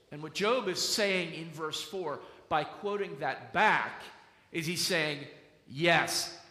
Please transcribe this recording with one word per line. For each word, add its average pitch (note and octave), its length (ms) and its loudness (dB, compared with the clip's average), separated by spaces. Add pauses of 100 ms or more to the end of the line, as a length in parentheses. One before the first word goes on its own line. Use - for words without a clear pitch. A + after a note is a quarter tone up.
(100)
And D3 120 -12
what D#3 120 -10
Job G#3+ 340 2
is - 180 0
saying F#3+ 460 2
in E3 200 -8
verse D#3 300 -6
four, D#3 380 -6 (300)
by D3+ 140 2
quoting G3 560 -6
that C3 340 -4
back, E3 480 4 (500)
is E3 120 -4
he's E3 220 0
saying, D3+ 400 0 (400)
"Yes, D3+ 720 2 (120)